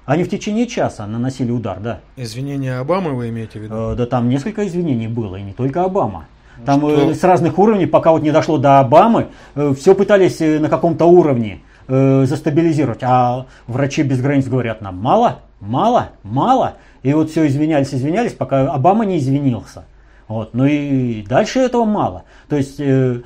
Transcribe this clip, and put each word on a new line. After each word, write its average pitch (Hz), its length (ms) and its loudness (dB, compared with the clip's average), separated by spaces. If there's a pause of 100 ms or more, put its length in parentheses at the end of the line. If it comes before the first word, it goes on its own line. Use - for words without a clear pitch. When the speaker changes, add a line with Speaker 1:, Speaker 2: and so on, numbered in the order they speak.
Speaker 1:
Они 175 200 0
в 180 40 -4
течение 214 380 -4
часа 123 400 -4
наносили 120 460 -4
удар, 107 260 -6
да. 107 220 -8 (160)
Speaker 2:
Извинения 131 640 -8
Обамы 165 320 -4
вы 120 160 -6
имеете 113 320 -10
в - 20 -12
виду? 110 300 -6
Speaker 1:
Э, - 20 -6
да 120 120 -2
там 120 220 0
несколько 202 380 -2
извинений 160 400 -4
было, 110 300 -6
и 98 60 -12
не 98 100 -12
только 139 320 -2
Обама. 139 420 -4 (380)
Там, 143 160 2
Speaker 2:
Что? 147 300 2
Speaker 1:
э, 147 40 -2
с - 80 -8
разных 170 380 2
уровней, 208 260 4
пока 160 240 4
вот 160 120 4
не 151 100 0
дошло 156 260 2
до 139 220 6
Обамы, 165 480 4 (260)
э, 143 240 -2
всё 190 160 4
пытались, 196 460 2
э, 156 180 2
на 151 100 0
каком-то 165 360 0
уровне, 139 560 4 (260)
э, 135 400 4
застабилизировать. 143 760 0
А 127 420 0 (220)
врачи 139 340 -2
без 127 180 0
границ 135 280 0
говорят, 113 320 -2
нам, 95 180 -12
«Мало, 190 440 0 (180)
мало, 147 480 0 (160)
мало». 156 480 0 (320)
И 139 100 2
вот 156 160 0
всё 160 160 0
извинялись, 143 480 0
извинялись, 160 380 -2
пока 139 400 -2
Обама 185 320 2
не 185 140 -2
извинился. 131 680 -4 (420)
Вот. 110 280 -8
Ну 131 120 2
и 135 560 -2
дальше 170 380 -2
этого 240 240 0
мало. 139 400 -2 (240)
То 147 80 -2
есть, 135 240 -4
э, 131 460 0